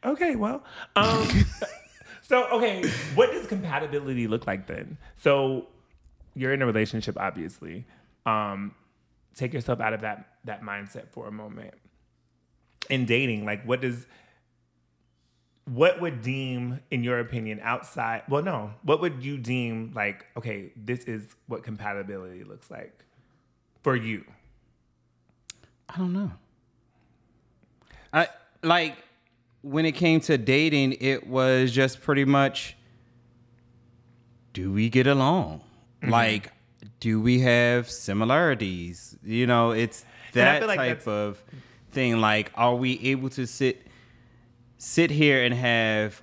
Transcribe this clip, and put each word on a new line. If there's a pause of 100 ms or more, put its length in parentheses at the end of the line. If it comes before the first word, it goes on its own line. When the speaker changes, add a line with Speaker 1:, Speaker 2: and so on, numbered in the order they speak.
Speaker 1:
Okay,
well, (320)
um, (540)
<laughs>
so,
okay, (260)
what
does
compatibility
look
like
then? (240)
So (680)
you're
in
a
relationship,
obviously. (400)
Um, (600)
take
yourself
out
of
that, (180)
that
mindset
for
a
moment. (1120)
In
dating,
like,
what
does, (1600)
what
would
deem, (100)
in
your
opinion,
outside,
well,
no, (100)
what
would
you
deem,
like, (100)
okay,
this
is (180)
what
compatibility
looks
like (800)
for
you? (1600)
Speaker 2:
I
don't
know. (1800)
I, (360)
like, (680)
when
it
came
to
dating,
it
was
just
pretty
much, (1800)
do
we
get
along? (400)
Speaker 1:
Mm-hmm.
Speaker 2:
Like, (480)
do
we
have
similarities?
You
know,
it's (300)
Speaker 1:
And
I
Speaker 2:
that
Speaker 1:
feel
like
Speaker 2:
type
Speaker 1:
that's
Speaker 2:
of (480)
thing.
Like,
are
we
able
to
sit, (920)
sit
here
and
have